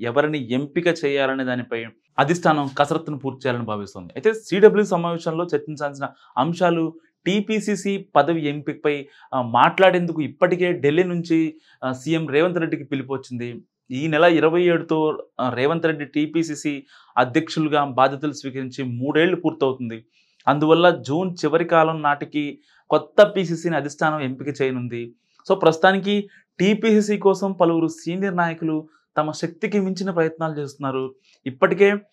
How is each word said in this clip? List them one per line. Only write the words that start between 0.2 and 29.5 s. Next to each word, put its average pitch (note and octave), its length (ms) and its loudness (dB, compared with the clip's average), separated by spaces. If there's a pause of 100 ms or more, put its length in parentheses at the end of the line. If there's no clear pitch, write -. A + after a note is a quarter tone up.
ఎంపిక C#3+ 340 -2 (180)
చేయాలనే C3+ 400 -2
దానిపై A#2+ 420 -6 (320)
అధిష్టానం D3+ 600 2
కసరత్తును D3+ 400 -2
పూర్తి B2+ 280 -8
చేయాలని B2 200 -2
భావిస్తోంది. G2+ 500 -10
అయితే G#3+ 160 2
సీడబ్ల్యూ G3+ 520 4
సమావేశంలో E3+ 600 -4
చర్చించాల్సిన C#3+ 640 -6 (300)
అంశాలు E3 560 0 (320)
టీపీసీసీ G3+ 800 -2 (100)
పదవి D3+ 320 2
ఎంపికపై, C#3+ 580 -4 (280)
ఆ, B2+ 80 -2
మాట్లాడేందుకు E3+ 800 4
ఇప్పటికే F3+ 500 0
ఢిల్లీ D3 300 2
నుంచి, E3 540 -2 (280)
ఆ, C3 80 -4
సీఎం D3+ 360 -4
రేవంత్ E3+ 300 0
రెడ్డికి D#3 260 -4
పిలుపు C3+ 280 -8
వచ్చింది. A#2+ 520 -10 (260)
ఈ C3 160 -4
నెల D#3 180 4
ఇరవై E3 380 4
ఏడుతో, D#3+ 640 0 (160)
ఆ, B2 100 -2
రేవంత్ D3+ 360 0
రెడ్డి D#3 180 -4
టీపీసీసీ D3+ 800 -4 (360)
అధ్యక్షులుగా D3 680 0
బాధ్యతలు C#3 480 0
స్వీకరించి C3 520 -10
మూడేళ్లు C#3+ 520 0
పూర్తవుతుంది. B2+ 680 -4 (440)
అందువల్ల D#3 420 6
జూన్ D#3 540 -2
చివరి D#3+ 200 0
కాలం D#3+ 380 2
నాటికి D3 560 -4 (320)
కొత్త D3+ 320 4
పీసీసీని E3+ 540 0
అధిష్టానం D3+ 440 -2
ఎంపిక C3+ 420 -6
చేయనుంది. A#2+ 520 -4 (360)
So F#3+ 80 2
ప్రస్తుతానికి G3 680 4 (300)
టీపీసీసీ G#3+ 600 2
కోసం F#3+ 340 2
పలువురు E3 340 2
సీనియర్ F3 500 -6
నాయకులు D#3+ 520 -2 (280)
తమ D3+ 140 0
శక్తికి G3 500 -4